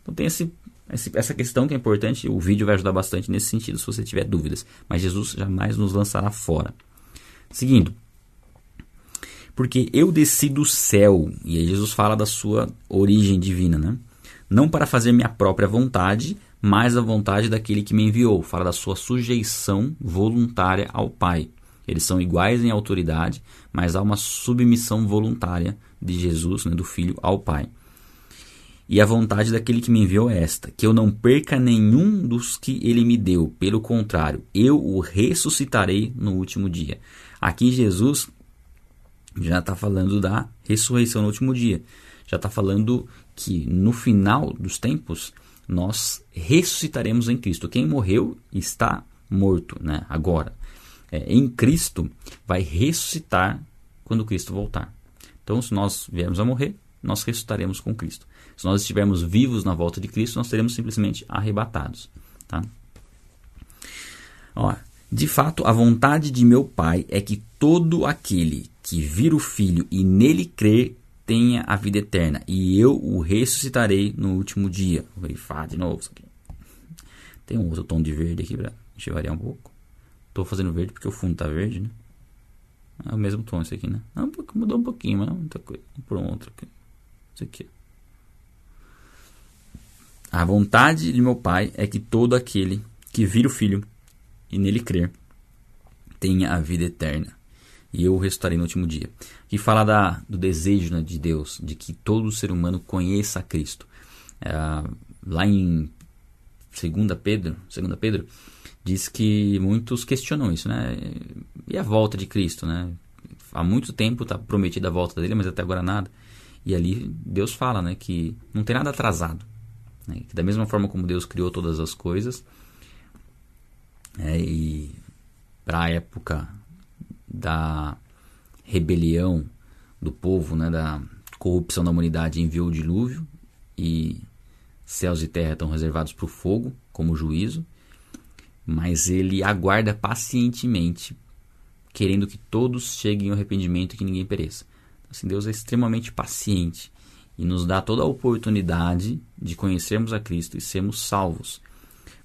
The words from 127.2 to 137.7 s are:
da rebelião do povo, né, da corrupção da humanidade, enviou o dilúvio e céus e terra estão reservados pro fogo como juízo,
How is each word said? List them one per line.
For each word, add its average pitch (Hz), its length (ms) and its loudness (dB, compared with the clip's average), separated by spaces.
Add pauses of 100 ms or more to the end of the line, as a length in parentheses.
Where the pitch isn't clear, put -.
da 80 640 -4 (640)
rebelião 85 800 0 (560)
do 80 100 -6
povo, 87 440 -2
né, 80 140 -2
da 78 320 -4 (360)
corrupção 90 460 -2
da 85 80 2
humanidade, 82 500 0
enviou 82 260 -2
o 85 40 -2
dilúvio 107 560 -2 (500)
e 80 440 -2 (640)
céus 87 360 -4
e 80 60 -4
terra 80 260 -4
estão 80 160 -6
reservados 78 440 -4
pro - 140 -8
fogo 120 460 -4 (180)
como 82 240 -2
juízo, 87 500 -4 (1000)